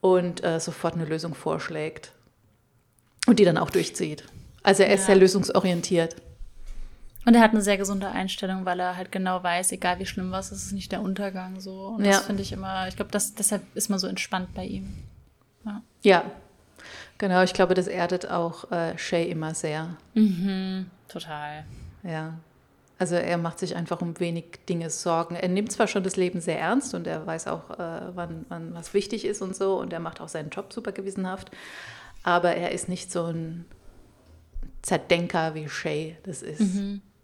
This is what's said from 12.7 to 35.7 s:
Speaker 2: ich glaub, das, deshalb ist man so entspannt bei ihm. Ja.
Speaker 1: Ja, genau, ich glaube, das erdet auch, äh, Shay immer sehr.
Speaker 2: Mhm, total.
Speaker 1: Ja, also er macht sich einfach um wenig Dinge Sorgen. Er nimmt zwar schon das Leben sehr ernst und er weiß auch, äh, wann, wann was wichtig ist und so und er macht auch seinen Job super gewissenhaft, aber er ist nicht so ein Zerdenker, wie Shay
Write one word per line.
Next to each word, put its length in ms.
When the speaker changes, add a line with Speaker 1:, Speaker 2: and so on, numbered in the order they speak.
Speaker 2:
ich 80
glaub, 160
das, 220
deshalb 280
ist 160
man 80
so 80
entspannt 480
bei 100
ihm. 300
Ja. 160
Speaker 1:
Ja, 280
genau, 240
ich 100
glaube, 220
das 140
erdet 420
auch, 420
äh, 240
Shay 340
immer 240
sehr. 420
Speaker 2:
Mhm, 760
total. 560
Speaker 1:
Ja, 360
also 180
er 200
macht 220
sich 180
einfach 240
um 180
wenig 280
Dinge 220
Sorgen. 480
Er 120
nimmt 240
zwar 160
schon 140
das 140
Leben 240
sehr 180
ernst 360
und 120
er 200
weiß 220
auch, 200
äh, 380
wann, 320
wann 240
was 220
wichtig 320
ist 160
und 120
so 240
und 140
er 80
macht 220
auch 60
seinen 200
Job 240
super 200
gewissenhaft, 580
aber 320
er 180
ist 160
nicht 240
so 140
ein 400
Zerdenker, 760
wie 140
Shay 540